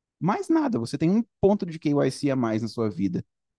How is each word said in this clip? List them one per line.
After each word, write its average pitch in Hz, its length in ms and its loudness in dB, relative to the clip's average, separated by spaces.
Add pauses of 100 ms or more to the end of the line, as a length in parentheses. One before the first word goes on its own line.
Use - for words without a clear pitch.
(180)
Mais 233 300 -2
nada, 302 300 2
você 117 200 -6
tem 160 120 2
um 226 140 2 (160)
ponto 202 260 2
de 165 120 -10
K 156 120 -2
Y 143 200 2
C 143 200 -2
a 131 60 0
mais 113 260 0
na 117 60 -4
sua 110 220 -2
vida. 92 340 -2 (340)